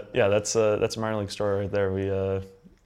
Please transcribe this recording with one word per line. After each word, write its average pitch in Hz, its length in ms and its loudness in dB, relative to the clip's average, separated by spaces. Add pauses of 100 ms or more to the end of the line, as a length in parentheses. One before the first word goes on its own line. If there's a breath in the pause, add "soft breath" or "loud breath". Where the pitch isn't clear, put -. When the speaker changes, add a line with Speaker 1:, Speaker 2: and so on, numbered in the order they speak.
Speaker 1:
<laughs> - 60 -12
Speaker 2:
yeah, 113 140 4
that's, 104 280 0
uh, 107 220 4
that's 107 200 -2
a - 20 -4
minor 110 180 -2
league 101 140 -4
story 101 300 -2
right 95 100 -4
there. 98 200 0
We, 98 180 -2
uh, 98 320 -2 (440)